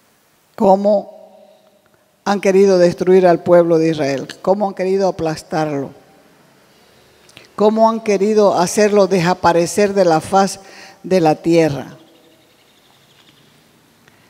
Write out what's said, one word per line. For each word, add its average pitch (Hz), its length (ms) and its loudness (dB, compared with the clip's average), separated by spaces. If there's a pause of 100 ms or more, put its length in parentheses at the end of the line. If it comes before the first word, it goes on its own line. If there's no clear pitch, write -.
(540)
cómo 202 640 0 (1080)
han 196 160 -4
querido 196 340 2
destruir 180 500 2
al 170 160 2
pueblo 170 360 2
de 160 140 0
Israel, 139 360 -6 (140)
cómo 196 260 -2
han 196 60 -12
querido 190 340 -2
aplastarlo, 156 800 -6 (1700)
cómo 220 320 2
han 226 120 -6
querido 202 580 0
hacerlo 202 480 0
desaparecer 180 880 0
de 196 100 2
la 160 160 0
faz 190 400 -2 (420)
de 180 200 -2
la 156 140 2
tierra. 156 600 -2 (2250)